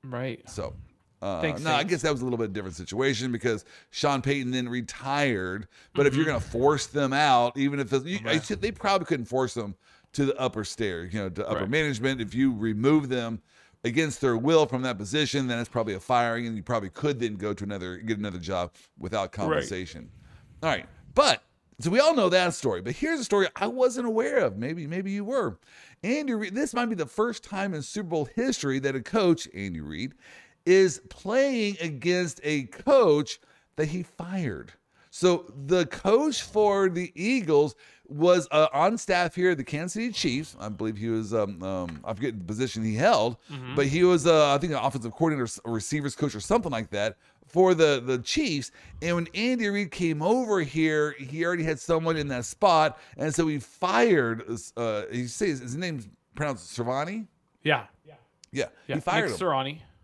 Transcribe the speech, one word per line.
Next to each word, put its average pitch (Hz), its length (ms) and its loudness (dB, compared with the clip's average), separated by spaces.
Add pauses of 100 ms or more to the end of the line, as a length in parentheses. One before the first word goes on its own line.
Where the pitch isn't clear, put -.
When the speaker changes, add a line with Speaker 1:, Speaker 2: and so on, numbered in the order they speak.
Speaker 1:
Right. 123 440 -8
Speaker 2:
So, - 260 -8 (460)
uh, 98 200 -4
Speaker 1:
Thanks, 156 220 -2
Speaker 2:
no, 160 100 -2
I 147 60 2
Speaker 1:
Saints. 151 120 -2
Speaker 2:
guess 160 120 -2
that 156 100 2
was 131 80 -2
a 123 40 -4
little 123 140 -2
bit 110 140 -2
different 95 240 -8
situation 120 560 -2
because 117 320 -2 (260)
Sean 139 320 0
Payton 139 300 -2
then 127 160 -2
retired. 120 1000 -2 (280)
But 139 120 4
if 135 80 4
you're 151 100 4
Speaker 1:
Mm-hmm. 156 100 0
Speaker 2:
gonna 113 60 -2
force 135 460 2
them 139 260 -2
out, 135 440 4
even 139 240 0
if 127 100 -4
the, 135 100 2
you, 175 240 -6
Speaker 1:
Right. 151 120 0
Speaker 2:
I - 20 2
said 202 220 -4
they 214 120 -2
probably 196 340 0
couldn't 123 200 -2
force 127 280 0
them 104 200 -6 (380)
to 139 140 2
the 135 120 0
upper - 260 -2
stair, 90 420 -4
you 92 120 -6
know, 98 120 -4
to 98 180 -6
upper 107 120 -2
Speaker 1:
Right. 98 100 -4
Speaker 2:
management. 135 500 0
If 101 140 -6
you 131 200 2
remove 117 540 2
them 117 320 -4 (440)
against 135 360 0
their 123 160 4
will 151 300 6
from 131 160 -4
that 127 160 -4
position, 131 500 -2
then 120 100 -2
it's 117 100 -4
probably 110 260 -2
a 92 60 -6
firing, 120 460 0
and 113 100 -6
you 98 60 -8
probably 107 280 -2
could 147 280 -2
then 110 160 -2
go 104 180 -4
to 101 120 -6
another, 92 320 -8
get 110 220 -4
another 101 200 -6
job 87 340 -4 (260)
without 98 240 -4
Speaker 1:
Right. 92 100 -6
Speaker 2:
compensation. 82 760 -4 (540)
All 165 60 0
right, 113 180 -2 (300)
but 254 260 4 (380)
so 170 100 -2
we 214 80 4
all 311 160 6
know 208 140 4
that 180 260 4
story. 101 260 -2
But 110 140 -6
here's 311 240 -4
a 247 60 -6
story 196 320 2
I 202 100 -2
wasn't 247 400 0
aware 240 320 0
of. 117 180 0
Maybe, 147 300 -6
maybe 185 240 -6
you 202 140 -6
were. 202 340 -2 (460)
Andy 269 280 0
Reid, 208 220 -4
this 269 200 -2
might 240 120 0
be 226 80 -2
the 160 120 -2
first 220 360 -2
time 196 320 -4
in 151 80 -6
Super 185 280 -8
Bowl 156 160 -2
history 156 520 -2
that 135 160 -2
a 131 80 -4
coach, 180 500 2
Andy 92 280 -6
Reid, 78 340 -8 (500)
is 185 440 4
playing 226 720 -2
against 170 640 -2
a 147 200 0
coach 170 760 4 (340)
that 156 120 -2
he 170 180 -6
fired. 156 720 -8 (360)
So - 420 2 (140)
the 175 200 2
coach 240 560 2
for 202 460 4
the 175 280 -4
Eagles 160 580 4 (340)
was, 165 420 4
uh, 151 220 6
on 175 260 2
staff 180 360 0
here 180 180 4
at 165 40 2
the 135 80 -6
Kansas 160 300 -6
City 226 180 -4
Chiefs. 147 480 -2
I 104 80 -8
believe 107 300 -4
he 113 100 -4
was, 110 240 -2
um, 101 300 -2
um, 90 420 -6
I - 100 -6
forget 113 240 -4
the 90 60 -10
position 113 400 -4
he 110 100 -2
held, 120 420 2 (140)
Speaker 1:
Mm-hmm. 127 240 -10
Speaker 2:
but 143 120 4
he 156 180 4
was, 175 220 6
uh, 151 280 6
I 143 40 2
think, 160 140 -2
an 139 60 -2
offensive 117 340 -4
coordinator, 147 380 0 (140)
a 113 60 -6
receivers 139 440 -4
coach, 147 200 -2
or 208 60 -8
something 226 300 0
like 110 200 -6
that 104 260 -2 (300)
for 185 280 6
the, 147 300 6
the 127 140 0
Chiefs. 190 520 -2 (300)
And 175 160 0
when 170 180 -2
Andy 226 340 0
Reid 202 220 -2
came 160 320 -2
over 214 380 2
here, 151 580 0
he 139 260 -6
already 175 200 -2
had 156 140 -2
someone 165 380 0
in 147 120 -4
that 123 160 -4
spot, 160 540 4 (180)
and 151 180 -2
so 165 120 2
he 151 120 0
fired. 170 840 2 (320)
Uh, 110 340 -2
he 123 160 -4
says 143 340 -2
his 123 160 -10
name's 156 300 -6 (280)
pronounced 143 420 -6
Sirianni? 151 500 -4 (360)
Speaker 1:
Yeah. 143 220 2 (680)
Speaker 2:
Yeah, 131 160 -4 (200)
Speaker 1:
Yeah. 143 100 -4
Speaker 2:
he - 40 -2
fired 190 300 0
Speaker 1:
Nick 104 100 -6
Speaker 2:
him. 185 60 -2
Speaker 1:
Sirianni. 143 320 -2 (240)